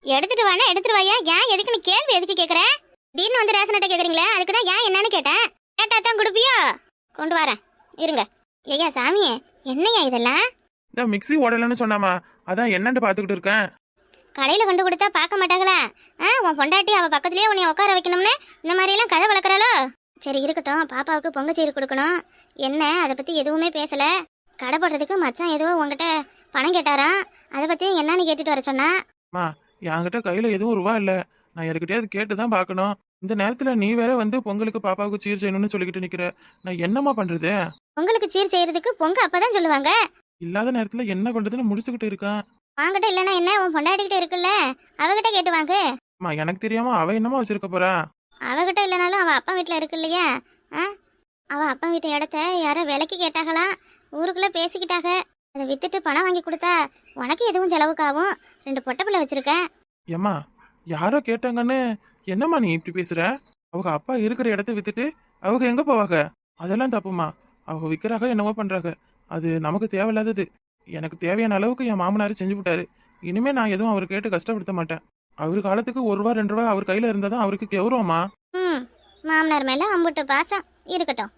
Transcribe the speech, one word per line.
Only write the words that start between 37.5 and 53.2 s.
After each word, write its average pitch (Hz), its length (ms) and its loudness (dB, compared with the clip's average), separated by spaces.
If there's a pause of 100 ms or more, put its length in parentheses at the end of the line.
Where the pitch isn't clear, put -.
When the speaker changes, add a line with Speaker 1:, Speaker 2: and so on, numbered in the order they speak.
Speaker 1:
பொங்கலுக்கு 403 380 0
சீர் 381 180 0
செய்யறதுக்கு 349 480 0
பொங்க 349 240 2
அப்பதான் 392 320 0
சொல்லுவாங்க. 311 340 2 (500)
Speaker 2:
இல்லாத 202 340 -2
நேரத்துல 233 280 -4 (100)
என்ன 190 180 0
பண்றதுன்னு 226 380 -2
முடிச்சுக்கிட்டு 226 420 -4
இருக்கான். 202 300 -4 (360)
Speaker 1:
வாங்கிட்ட 370 320 0
இல்லைன்னா 370 300 2
என்ன, 349 200 4
உன் 370 160 0
பொண்டாட்டிக்கிட்ட 381 440 0
இருக்குல்ல, 359 320 0 (520)
அவகிட்ட 403 280 2
கேட்டு 359 260 2
வாங்கு. 320 240 0 (340)
Speaker 2:
அம்மா, 180 160 -6 (100)
எனக்கு 175 240 -4
தெரியாம 226 340 0
அவ 165 200 0
என்னம்மா 247 220 0
வச்சிருக்க 202 280 -4
போறா? 185 240 0 (480)
Speaker 1:
அவகிட்ட 339 420 0
இல்லைனாலும் 370 400 0
அவ 330 100 4
அப்பா - 200 0
வீட்டுல 349 260 -2
இருக்கு 311 200 -6
இல்லையா? 320 260 0 (460)
ஆ? 320 120 -4 (640)
அவ 285 240 -2
அப்பா 294 160 -4
வீட்டு 330 260 -2
இடத்த 302 220 -4 (260)
யாரோ 302 200 0
விலைக்கு 302 340 -2
கேட்டாங்களா, 330 480 0 (480)